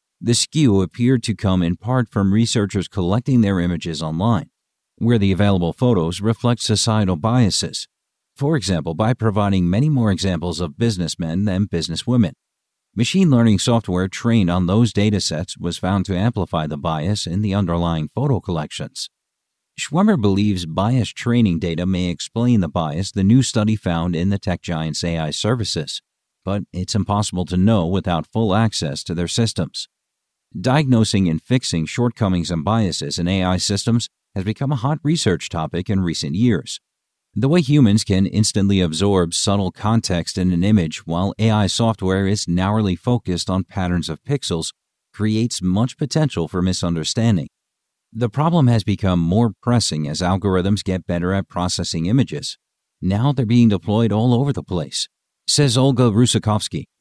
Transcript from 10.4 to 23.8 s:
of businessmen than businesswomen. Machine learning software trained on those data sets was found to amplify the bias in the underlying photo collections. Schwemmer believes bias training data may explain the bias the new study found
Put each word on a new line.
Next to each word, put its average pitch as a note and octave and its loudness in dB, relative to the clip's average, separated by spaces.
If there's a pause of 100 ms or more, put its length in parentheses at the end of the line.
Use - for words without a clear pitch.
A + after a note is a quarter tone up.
of E2+ -6
businessmen F2+ -2
than G2 0
businesswomen. E2+ -2 (640)
Machine E3 2
learning A#2 4
software F#2+ 0
trained A2 0
on F2+ 0
those G#2+ 2
data G#2 0
sets D#2+ -6
was E2+ -6
found F#2 0
to F#2+ -2
amplify F2+ -2
the D2+ -8
bias E2 -4
in F2+ -2
the G2 -2
underlying E2+ -2
photo B2 -2
collections. - -8 (720)
Schwemmer F#3 0
believes G2+ 2
bias G2+ 0
training A2+ 2
data E2+ -2
may F2+ 0
explain A2+ 0
the E2 0
bias D#2+ -4
the G2+ -2
new A#2+ 6
study G#2+ 0
found E2+ -2